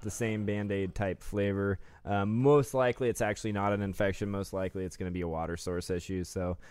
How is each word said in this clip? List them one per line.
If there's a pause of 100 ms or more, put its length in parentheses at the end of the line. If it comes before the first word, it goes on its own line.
the
same
Band-Aid
type
flavor. (280)
Uh,
most
likely
it's
actually
not
an
infection.
Most
likely
it's
gonna
be
a
water
source
issue.
So, (140)